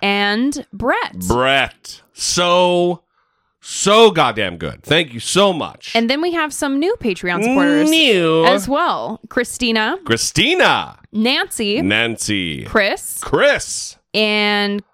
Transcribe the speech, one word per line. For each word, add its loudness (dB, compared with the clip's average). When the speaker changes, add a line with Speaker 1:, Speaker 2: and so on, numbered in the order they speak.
Speaker 1:
and -2
Brett. -4
Speaker 2:
Brett. -2
So, 0
so 4
goddamn 0
good. -10
Thank 0
you -10
so 2
much. -8
Speaker 1:
And 0
then 0
we -2
have -4
some -2
new 0
Patreon -4
supporters 2
Speaker 2:
New. 4
Speaker 1:
as 2
well. -2
Christina. -2
Speaker 2:
Christina. 0
Speaker 1:
Nancy. -2
Speaker 2:
Nancy. -2
Speaker 1:
Chris. -2
Speaker 2:
Chris. -2
Speaker 1:
And 0